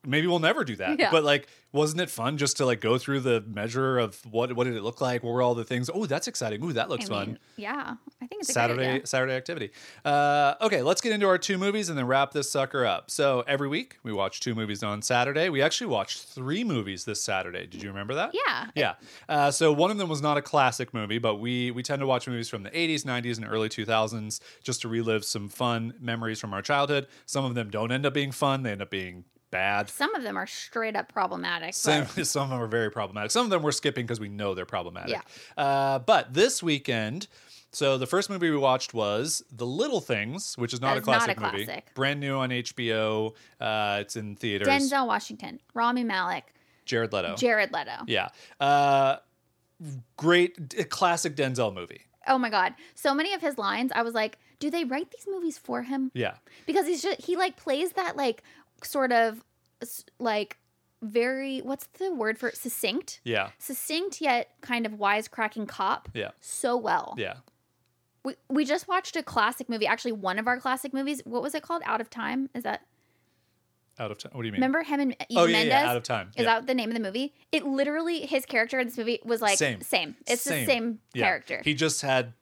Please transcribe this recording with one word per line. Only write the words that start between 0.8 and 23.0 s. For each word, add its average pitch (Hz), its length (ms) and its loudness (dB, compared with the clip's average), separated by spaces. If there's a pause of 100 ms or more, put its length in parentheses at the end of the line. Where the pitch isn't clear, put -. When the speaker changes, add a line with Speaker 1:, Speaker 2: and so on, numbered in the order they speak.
Speaker 2:
Yeah. 214 100 4
Speaker 1:
but, 156 140 6
like, 143 240 4 (240)
wasn't 156 300 2
it 170 80 -2
fun 131 280 -2
just 139 200 0
to, 139 80 4
like, 117 160 4
go 117 160 4
through 139 240 0
the 120 200 4
measure 117 560 -2
of 110 280 0
what, 117 280 0
what 123 120 2
did 120 100 0
it 104 60 -4
look 98 180 -4
like? 123 240 0
What 117 100 -2
were 123 80 2
all 123 140 6
the 117 80 -2
things? 123 300 -2
"Oh, 208 120 -2
that's 143 220 -2
exciting. 110 360 -4
Ooh, 165 100 -2
that 113 160 0
looks 113 160 -2
Speaker 2:
I - 40 -8
Speaker 1:
fun." 101 180 -2
Speaker 2:
mean, 117 120 -10 (160)
yeah, - 400 -6 (260)
I 247 60 -12
think 403 140 -10
it's - 80 -4
a - 40 -2
great - 0 -
Speaker 1:
Saturday, 120 340 2
Speaker 2:
idea. 131 200 -2
Speaker 1:
Saturday 131 280 0
activity. 127 360 -6 (320)
Uh, 143 580 4
okay, 202 200 2
let's 170 200 4
get 226 120 0
into 202 140 2
our 185 100 6
two 185 200 0
movies 202 320 0
and 151 80 -2
then 127 100 0
wrap 135 260 4
this 139 180 -2
sucker 135 340 0
up. 92 240 0
So 131 380 2
every 139 220 0
week 208 340 -6
we 113 80 -6
watch 98 300 -2
two 120 120 -2
movies 107 300 -4
on 104 180 -4
Saturday. 139 480 2
We 139 120 2
actually 160 260 2
watched 107 360 -2
three 147 420 -4
movies 98 400 -2
this 104 160 -4
Saturday. 92 460 -4
Did - 140 -14
you 101 80 -8
remember 101 260 -6
that? 220 180 -2
Speaker 2:
Yeah. 240 420 -2
Speaker 1:
Yeah. 120 180 0 (360)
Uh, 143 220 4
so 156 200 6
one 170 200 4
of 214 60 -2
them 185 120 -2
was 147 120 -2
not 147 160 2
a 143 40 2
classic 131 520 2
movie, 110 260 -2
but 110 160 2
we, 123 360 -2
we 123 120 -6
tend 139 180 -2
to 135 60 -2
watch 127 200 2
movies 117 220 -4
from 104 140 -6
the 151 140 -8
eighties, 165 280 0